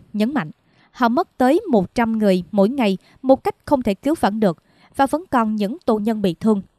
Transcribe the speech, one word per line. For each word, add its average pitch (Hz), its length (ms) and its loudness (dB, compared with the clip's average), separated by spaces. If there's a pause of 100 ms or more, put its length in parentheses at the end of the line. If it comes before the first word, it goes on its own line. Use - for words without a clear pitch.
(140)
nhấn 214 200 -2
mạnh, 175 180 -4 (400)
họ 240 180 0
mất 269 280 -4
tới 277 320 2
một 208 260 0
trăm 226 220 0
người 190 340 2
mỗi 202 180 2
ngày 226 280 -2 (240)
một 262 220 2
cách 415 120 -4 (100)
không 285 160 0
thể 214 120 0
cứu 320 260 -2
vãn 214 200 0
được, 196 240 0 (320)
và 269 100 2
vẫn 311 260 -4
còn 220 240 0
những 208 300 -4
tù 220 120 2
nhân 214 240 -4
bị 185 180 -2
thương. 214 220 0 (180)